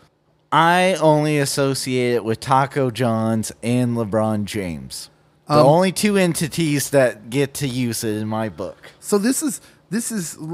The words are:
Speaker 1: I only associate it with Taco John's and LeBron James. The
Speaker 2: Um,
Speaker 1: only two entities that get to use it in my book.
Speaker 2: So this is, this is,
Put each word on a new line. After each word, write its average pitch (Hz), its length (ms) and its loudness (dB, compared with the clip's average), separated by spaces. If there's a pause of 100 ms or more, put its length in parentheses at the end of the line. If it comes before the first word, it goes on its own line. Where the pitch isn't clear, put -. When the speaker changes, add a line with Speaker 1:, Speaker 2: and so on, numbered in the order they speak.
(560)
Speaker 1:
I 175 460 4
only 151 380 4
associate 131 720 0
it 110 100 0
with 110 160 -2
Taco 135 520 0
John's 113 600 0 (120)
and 120 340 0
LeBron 110 480 0
James. 85 640 -8 (380)
The 147 80 0
Speaker 2:
Um, 147 100 8
Speaker 1:
only 175 260 4
two 208 240 0
entities 160 760 0
that 117 400 2
get 139 240 -2
to 143 120 -4
use 120 360 -4
it 107 140 -2
in 107 100 -6
my 110 220 -4
book. 82 500 -12
Speaker 2:
So - 180 -2
this 240 240 -2
is, 285 200 -8 (280)
this 226 220 -6
is, 185 260 -8 (160)